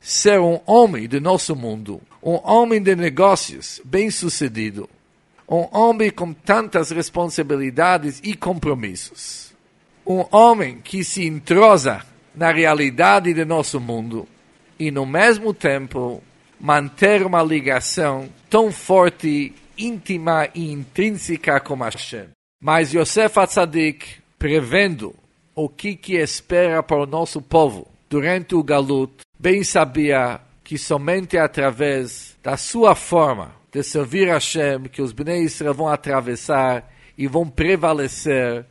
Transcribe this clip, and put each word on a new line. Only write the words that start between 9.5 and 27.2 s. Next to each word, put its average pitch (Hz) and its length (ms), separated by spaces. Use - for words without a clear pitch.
um 185 240
homem 208 520
que 190 220
se 185 220
entrosa 156 760
na 165 160
realidade 160 840
do 160 100
nosso 156 360
mundo 117 460
e, 156 120
no 139 140
mesmo 208 480
tempo, 135 720
manter 147 640
uma 175 180
ligação 139 840
tão 220 240
forte, 165 800
íntima 170 760
e 165 180
intrínseca 156 880
com 143 160
Hashem. 113 520
Mas 156 320
Yosef 208 460
Atzadik, 165 760
prevendo 156 760
o 156 140
que, 202 280
que - 180
espera 165 680
para 147 200
o 143 40
nosso 160 340